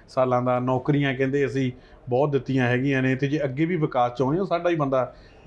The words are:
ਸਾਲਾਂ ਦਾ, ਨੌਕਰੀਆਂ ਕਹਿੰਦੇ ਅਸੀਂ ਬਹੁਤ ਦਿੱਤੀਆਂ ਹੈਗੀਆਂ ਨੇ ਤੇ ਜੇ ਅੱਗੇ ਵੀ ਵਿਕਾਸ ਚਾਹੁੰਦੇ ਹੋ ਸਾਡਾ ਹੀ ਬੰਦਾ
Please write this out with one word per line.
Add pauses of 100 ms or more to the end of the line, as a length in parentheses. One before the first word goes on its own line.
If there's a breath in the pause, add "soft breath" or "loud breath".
ਸਾਲਾਂ
ਦਾ,
ਨੌਕਰੀਆਂ
ਕਹਿੰਦੇ
ਅਸੀਂ (380 loud breath)
ਬਹੁਤ
ਦਿੱਤੀਆਂ
ਹੈਗੀਆਂ
ਨੇ
ਤੇ
ਜੇ
ਅੱਗੇ
ਵੀ
ਵਿਕਾਸ
ਚਾਹੁੰਦੇ
ਹੋ
ਸਾਡਾ
ਹੀ
ਬੰਦਾ (320 loud breath)